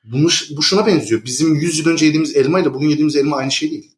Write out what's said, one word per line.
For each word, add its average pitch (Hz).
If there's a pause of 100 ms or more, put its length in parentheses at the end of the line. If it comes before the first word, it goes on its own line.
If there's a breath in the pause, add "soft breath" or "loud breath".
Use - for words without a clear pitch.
Bunu 131
ş-, 151
bu 156
şuna 196
benziyor. 143
Bizim 147
yüz 156
yıl 156
önce 156
yediğimiz 151
elmayla 147
bugün 143
yediğimiz 151
elma 143
aynı 135
şey 151
değil. -